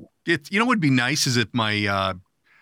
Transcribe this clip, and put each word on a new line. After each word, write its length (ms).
it's, 260
you 80
know 60
what 60
would 80
be 100
nice 360
is 120
if 140
my, 340
uh, 280